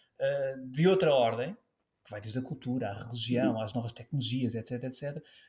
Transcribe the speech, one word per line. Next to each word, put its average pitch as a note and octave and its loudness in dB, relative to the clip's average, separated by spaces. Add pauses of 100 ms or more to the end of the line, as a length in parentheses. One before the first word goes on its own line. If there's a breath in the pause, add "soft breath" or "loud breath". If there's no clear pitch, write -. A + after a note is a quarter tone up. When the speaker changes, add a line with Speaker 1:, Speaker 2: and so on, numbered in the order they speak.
(200 loud breath)
Speaker 1:
eh, C3+ 0 (140)
de D3+ 4
outra F#3+ 6
ordem, B2 4 (480)
que - -16
vai G#2 -10
desde G#2+ -8
a B2+ -2
cultura, B2 -4
à G2 -6
religião, A#2+ 0
Speaker 2:
Uhum. A2 -4
Speaker 1:
às A2 -6
novas A#2 -4
tecnologias, A#2+ -2
et A2+ -6
cetera, B2+ -6
et B2+ -8
cetera, C#3+ -8 (260 soft breath)